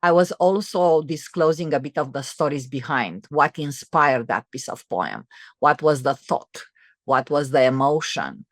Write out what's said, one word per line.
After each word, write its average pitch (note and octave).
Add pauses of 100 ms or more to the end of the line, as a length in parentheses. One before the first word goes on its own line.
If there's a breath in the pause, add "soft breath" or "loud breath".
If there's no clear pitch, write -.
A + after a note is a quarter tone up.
I F3
was F3
also F3+
disclosing D#3
a C#3
bit C#3
of C#3
the C#3
stories C#3+
behind B2
what D3
inspired C#3+
that G2
piece -
of -
poem. C#2+ (320 loud breath)
What D3
was D3+
the C3+
thought? - (420 soft breath)
What C3
was D3
the C3+
emotion? C3+